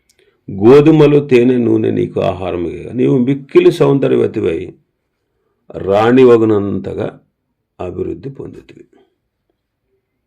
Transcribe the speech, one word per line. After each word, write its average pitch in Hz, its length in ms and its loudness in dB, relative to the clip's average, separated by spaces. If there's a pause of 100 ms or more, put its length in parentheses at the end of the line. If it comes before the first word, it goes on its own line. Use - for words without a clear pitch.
(520)
గోధుమలు 147 760 4
తేనె 127 300 2
నూనె 110 340 -2
నీకు 101 300 -4
ఆహారముగా 90 720 -8
నీవు 131 240 -2
మిక్కిలి 139 540 0
సౌందర్యవతివై 123 1000 -2 (1040)
రాణివగునంతగా 104 1400 0 (600)
అభివృద్ధి 90 500 -10
పొందితివి." - 560 -20 (1400)